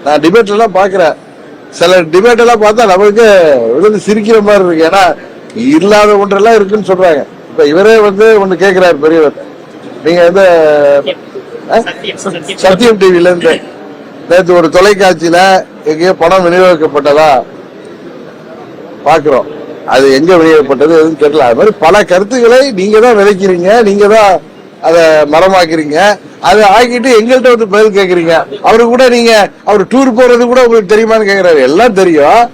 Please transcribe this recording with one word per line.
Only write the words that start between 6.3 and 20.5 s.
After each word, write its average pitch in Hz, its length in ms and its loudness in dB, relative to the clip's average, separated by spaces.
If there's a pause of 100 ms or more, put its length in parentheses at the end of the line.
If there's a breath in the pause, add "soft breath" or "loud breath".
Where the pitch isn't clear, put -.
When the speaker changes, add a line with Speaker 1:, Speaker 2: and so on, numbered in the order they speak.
Speaker 1:
இருக்குன்னு 196 320 -4
சொல்றாங்க. 175 320 0 (280)
இப்ப - 220 0
இவரே 208 240 2 (100)
வந்து 208 220 0 (160)
ஒண்ணு 190 180 -4
கேக்குறாரு 185 420 0
பெரியவர், 156 320 0 (680)
நீங்க 175 240 0
எந்த, 196 120 0 (1300)
ஆ? 226 160 0
Speaker 2:
சத்தியம், - 340 -14
சத்தியம். 185 400 -12
Speaker 1:
சத்தியம் 196 380 0
டி 185 140 2
வில 175 160 2
இருந்து 165 220 -2 (760)
நேத்து 175 300 0
ஒரு 160 80 0 (100)
தொலைக்காட்சியில 180 600 0 (540)
எங்கேயோ 175 200 -2 (100)
பணம் 185 240 0
விநியோகிக்கப்பட்டதா 156 840 0 (1800)
பாக்குறோம். 147 400 0 (460)
அது 135 120 2 (120)
எங்க 170 220 0
விநியோகிக்கப்பட்டது 156 600 0